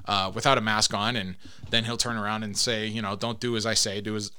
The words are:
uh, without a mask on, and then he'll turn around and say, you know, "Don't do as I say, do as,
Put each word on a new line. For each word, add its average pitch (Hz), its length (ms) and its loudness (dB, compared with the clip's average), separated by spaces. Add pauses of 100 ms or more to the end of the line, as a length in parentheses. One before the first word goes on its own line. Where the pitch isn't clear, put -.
uh, 95 280 2
without 127 240 4
a 113 40 2
mask 107 320 2
on, 110 220 0
and 92 200 -4 (340)
then 113 140 4
he'll 117 140 -4
turn 117 200 0
around 107 260 -2
and 101 140 -6
say, 110 300 0
you 110 140 -4
know, 101 140 -2
"Don't 113 240 -4
do 120 160 0
as 110 100 0
I 110 100 2
say, 104 260 0
do 107 140 -2
as, 104 220 -4